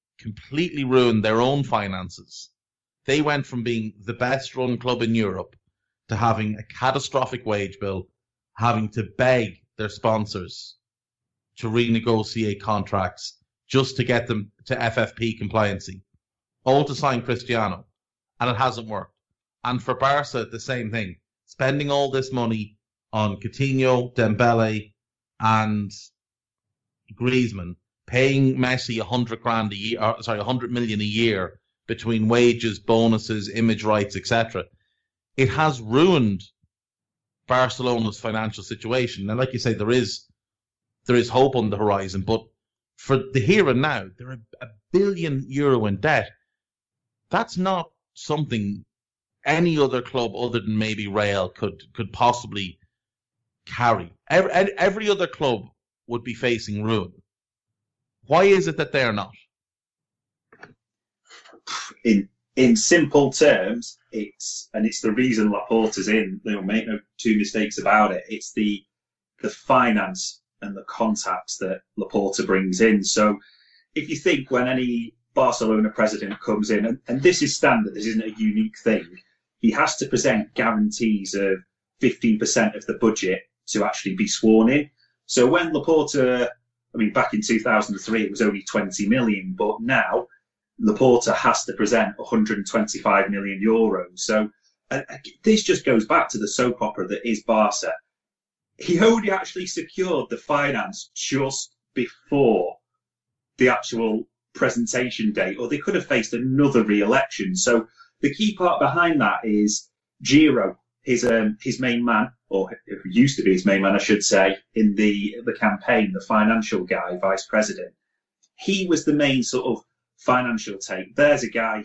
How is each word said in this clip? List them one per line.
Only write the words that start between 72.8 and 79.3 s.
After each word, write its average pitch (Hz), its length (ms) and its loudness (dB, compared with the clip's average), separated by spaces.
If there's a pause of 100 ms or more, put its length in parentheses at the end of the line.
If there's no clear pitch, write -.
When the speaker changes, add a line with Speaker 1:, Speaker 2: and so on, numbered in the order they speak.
Speaker 2:
in. 107 220 4
So 107 340 2 (560)
if 147 160 -6
you 156 60 -6
think 143 340 -2
when 127 180 0
any 123 480 -2 (200)
Barcelona 110 540 2
president 107 500 -2
comes 107 320 -2
in, 104 140 2
and, 120 220 -2
and 131 140 -2
this 180 200 4
is 143 140 -2
standard, 113 380 2
this 104 140 -6
isn't 110 160 -2
a 107 160 -10
unique 107 440 0
thing, 107 220 0 (540)